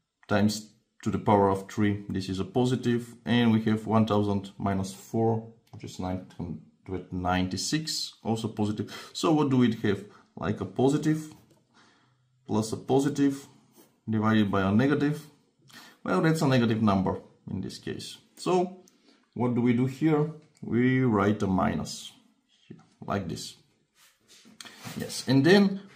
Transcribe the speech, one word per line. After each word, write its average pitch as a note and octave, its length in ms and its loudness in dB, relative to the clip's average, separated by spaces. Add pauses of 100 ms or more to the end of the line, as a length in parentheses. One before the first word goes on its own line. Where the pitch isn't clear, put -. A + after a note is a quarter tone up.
(260)
times G#2 440 0 (320)
to A2 80 -2
the F#2+ 80 0
power G2+ 320 4
of F#2+ 200 -4
three, G2+ 380 0
this F#2+ 200 -4
is F#2+ 120 -4
a F#2+ 40 -6
positive, A#2+ 720 -2 (100)
and A#2 280 4
we G#2+ 100 4
have G#2+ 240 0
one A2 200 4
thousand G2+ 520 0
minus F#2+ 340 -4
four, A2+ 600 -4 (180)
which - 140 -16
is - 160 -14
nine F#2 260 -6 (100)
hundred F2 760 -12
ninety-six, F#2 1120 -4
also A2+ 260 -4
positive. G#2 640 -6
So F3 200 0
what D3+ 180 2
do C3 80 4
we A#2+ 140 4 (100)
have? G2 220 -2 (320)
Like, - 240 -4
a G2 40 -6
positive D3+ 680 0 (1120)
plus G#2+ 260 -2
a - 40 -4
positive C#3 720 0 (640)
divided A2 400 2
by G2 120 2
a F#2+ 100 2
negative. C#3+ 520 2 (800)
Well, F#3 180 -2
that's D#3+ 220 2
a C#3+ 60 2
negative A#2 340 2
number F#2+ 380 2 (280)
in F#2+ 120 -6
this - 180 -10
case. - 400 -12 (180)
So F3+ 420 -2 (560)
what B2 200 -2
do A#2+ 60 0
we A#2+ 140 4
do B2+ 120 2
here? D#3 460 2 (280)
We B2+ 420 2
write G#2+ 400 4
a G2+ 40 0
minus F2+ 640 -2 (540)
here, - 160 -20 (240)
like F#2+ 220 -4
this. - 280 -12 (1400)
Yes, - 320 -10
and C3+ 180 4
then G3 340 6 (160)